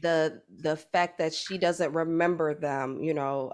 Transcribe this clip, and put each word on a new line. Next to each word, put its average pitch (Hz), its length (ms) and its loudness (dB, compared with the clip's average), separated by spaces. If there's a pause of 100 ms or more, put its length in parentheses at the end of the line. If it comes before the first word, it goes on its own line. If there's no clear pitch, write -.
the, 160 400 2 (200)
the 156 160 0
fact 175 420 0
that 160 160 0
she - 240 -6
doesn't 170 340 2
remember 165 600 2
them, 139 480 -4
you 160 100 0
know, 139 420 -2